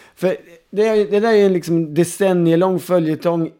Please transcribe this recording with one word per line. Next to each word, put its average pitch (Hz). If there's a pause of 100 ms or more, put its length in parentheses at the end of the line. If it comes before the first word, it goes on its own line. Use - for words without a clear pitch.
(140)
För 185 (340)
det 208
är 220
ju, 208
det 202
där 226
är 220
ju 202
en 190
liksom 165
decennielång 175
följetong 170